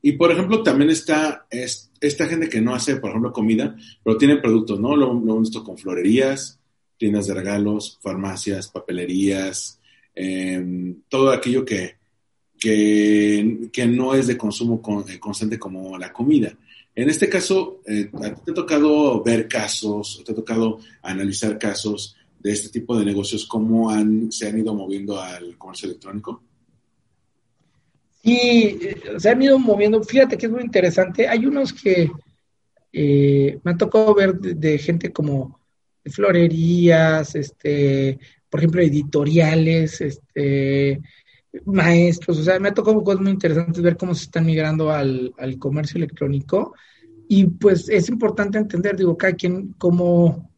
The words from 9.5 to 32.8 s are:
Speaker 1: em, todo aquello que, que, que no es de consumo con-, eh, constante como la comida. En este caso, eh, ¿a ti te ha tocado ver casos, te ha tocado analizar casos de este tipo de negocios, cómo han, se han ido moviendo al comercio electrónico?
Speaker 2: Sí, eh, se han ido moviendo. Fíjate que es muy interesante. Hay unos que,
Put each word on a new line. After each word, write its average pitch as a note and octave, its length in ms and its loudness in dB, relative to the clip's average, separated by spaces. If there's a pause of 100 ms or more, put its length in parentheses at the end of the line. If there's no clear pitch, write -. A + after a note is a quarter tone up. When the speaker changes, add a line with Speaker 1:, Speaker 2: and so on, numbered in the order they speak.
Speaker 1:
em, F2+ 920 -8
todo C3+ 220 2
aquello B2+ 340 0
que, F#2 320 -6 (640)
que, G#2+ 1120 2
que B2 140 -2
no B2 280 0
es C3+ 140 2
de A#2+ 80 0
consumo A2+ 440 -4
con-, G#2 300 -6
eh, F#2 80 -16
constante G#2+ 400 -8
como F#2+ 400 -14
la F2+ 140 -16
comida. C3 440 0 (380)
En B2+ 160 -2
este D#3 180 0
caso, F#3+ 580 -2
eh, G#2 240 -4 (120)
¿a G#2+ 120 -8
ti - 100 -20
te E3+ 60 -8
ha D#3 40 -6
tocado D3+ 680 0
ver A2+ 260 0
casos, G#2 760 -6
te A2+ 80 -10
ha - 20 -6
tocado A2+ 440 -4 (240)
analizar G2+ 560 -4
casos G#2 580 -6 (220)
de G3+ 140 -2
este G3+ 160 -6
tipo A#2 300 -4
de G#2 60 0
negocios, G2+ 420 -4
cómo A2+ 420 0
han, G#2+ 420 0
se A2 180 -8
han G#2+ 100 -4
ido A2 160 -2
moviendo G2 460 -8
al F2+ 360 -14
comercio - 320 -14
electrónico? - 540 -14 (1800)
Speaker 2:
Sí, A#3+ 600 4
eh, G3 200 -10 (140)
se F#3+ 140 4
han B3+ 100 4
ido C4+ 180 6
moviendo. G#3+ 440 4
Fíjate B3+ 340 4
que A#3 100 -6
es A3 60 -2
muy B3 100 -6
interesante. F#3 640 2
Hay A#3 200 0
unos C#4 260 0
que, F3+ 380 2 (840)